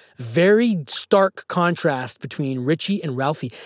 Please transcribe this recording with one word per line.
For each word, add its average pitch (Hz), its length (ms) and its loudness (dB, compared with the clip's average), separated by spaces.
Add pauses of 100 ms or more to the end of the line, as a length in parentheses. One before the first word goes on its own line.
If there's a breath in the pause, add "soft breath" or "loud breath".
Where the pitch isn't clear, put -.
(180 soft breath)
Very 180 720 4
stark - 580 2
contrast 160 720 -2
between 131 440 -4
Richie 165 400 -2
and 131 120 -6
Ralphie. 135 360 -2 (140 loud breath)